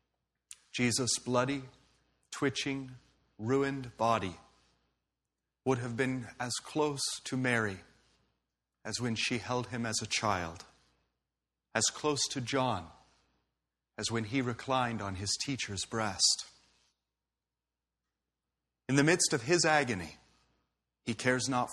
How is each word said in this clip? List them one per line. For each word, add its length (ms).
Jesus' 480
bloody, 440
twitching, 600
ruined 600
body 400
would 140
have 180
been 300
as 140
close 380
to 100
Mary 440
as 160
when 140
she 220
held 300
him 180
as 160
a 60
child, 560
as 100
close 440
to 100
John 460
as 120
when 140
he 180
reclined 600
on 140
his 280
teacher's 400
breast. 600
In 80
the 80
midst 300
of 100
his 220
agony, 500
he 80
cares 360
not 240